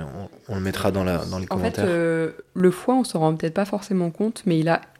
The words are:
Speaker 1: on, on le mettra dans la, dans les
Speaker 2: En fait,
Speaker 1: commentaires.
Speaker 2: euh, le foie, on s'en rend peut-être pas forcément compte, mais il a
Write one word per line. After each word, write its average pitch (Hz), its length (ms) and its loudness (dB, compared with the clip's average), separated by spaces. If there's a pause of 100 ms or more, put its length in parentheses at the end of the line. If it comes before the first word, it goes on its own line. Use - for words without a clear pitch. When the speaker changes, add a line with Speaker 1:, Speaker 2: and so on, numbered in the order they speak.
Speaker 1:
on, 87 520 -12
on - 20 -4
le 95 60 -4
mettra 95 300 0
dans 95 120 0
la, 90 220 0
dans 90 120 -6
les 92 120 -4
Speaker 2:
En 190 80 -2
fait, - 180 -2
Speaker 1:
commentaires. 202 120 0
Speaker 2:
euh, 165 440 0 (220)
le 185 180 4
foie, 247 240 0
on 254 80 4
s'en 180 160 -2
rend 160 160 4
peut-être 160 180 -4
pas 196 120 0
forcément 190 440 0
compte, 208 360 -4
mais 170 120 4
il 160 120 4
a - 120 2 (180)